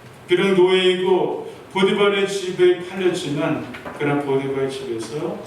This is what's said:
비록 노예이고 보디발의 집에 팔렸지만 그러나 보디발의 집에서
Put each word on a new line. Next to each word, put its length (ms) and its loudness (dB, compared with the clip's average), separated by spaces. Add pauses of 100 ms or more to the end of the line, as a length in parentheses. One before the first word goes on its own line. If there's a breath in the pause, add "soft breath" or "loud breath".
(280)
비록 260 2
노예이고 1000 2 (180)
보디발의 560 2
집에 600 2
팔렸지만 840 -2 (240)
그러나 240 0
보디발의 480 -2
집에서 760 -8